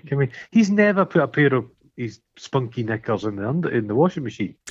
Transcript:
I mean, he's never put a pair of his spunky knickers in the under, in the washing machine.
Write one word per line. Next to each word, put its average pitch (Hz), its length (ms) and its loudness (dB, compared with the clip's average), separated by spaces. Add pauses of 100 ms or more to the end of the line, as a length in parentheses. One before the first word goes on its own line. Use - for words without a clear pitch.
(120)
I 143 40 -2
mean, 139 160 0 (200)
he's 214 180 4
never 202 340 4
put 175 200 2
a 135 40 0
pair 139 260 2
of 120 120 0 (320)
his 117 220 -8 (180)
spunky 123 460 -4
knickers 110 400 -4
in 107 120 -4
the 98 140 -6
under, 165 200 -2
in 113 180 -2
the 104 80 -4
washing 160 280 2
machine. 104 320 -6 (160)